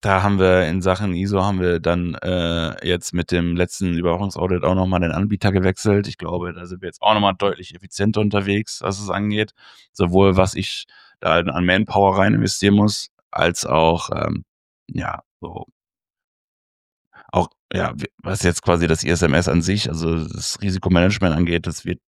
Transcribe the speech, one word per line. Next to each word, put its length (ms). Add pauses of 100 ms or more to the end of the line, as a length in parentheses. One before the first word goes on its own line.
da 200
haben 160
wir 300
in 160
Sachen 320
iso 280
haben 160
wir 200
dann, 360
äh, 720
jetzt 260
mit 180
dem 240
letzten 420
Überwachungsaudit 640
auch 120
nochmal 240
den 140
Anbieter 380
gewechselt. 560
Ich 120
glaube, 340
da 140
sind 140
wir 80
jetzt 120
auch 140
nochmal 200
deutlich 380
effizienter 480
unterwegs, 600
was 160
es 100
angeht. 440 (400)
Sowohl 440
was 160
ich 320 (360)
da 180
an 260
Manpower 540
rein 160
investieren 400
muss, 340 (220)
als 340
auch, 480
ähm, 300 (460)
ja, 340 (160)
so 260 (1700)
auch, 160 (260)
ja, 220
w-, 120 (100)
was 260
jetzt 180
quasi 240
das 180
I 60
S 120
M 120
S 140
an 140
sich, 280
also 380
das 340
Risikomanagement 720
angeht, 300
das 200
wird 240